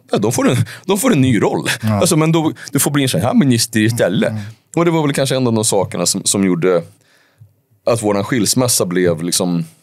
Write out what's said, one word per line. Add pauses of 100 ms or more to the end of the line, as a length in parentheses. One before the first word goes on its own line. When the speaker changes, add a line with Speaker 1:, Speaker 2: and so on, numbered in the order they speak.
(120)
Speaker 1:
Ja,
de
får
en, (280)
de
får
en
ny
roll. (160)
Speaker 2:
Ja.
Speaker 1:
Alltså,
men
då, (200)
det
får
bli
en
sån
här
minister
istället.
Speaker 2:
Mm. (340)
Speaker 1:
Och
det
var
väl
kanske
en
av
de
sakerna
som,
som
gjorde (1040)
att
våran
skilsmässa
blev
liksom, (180)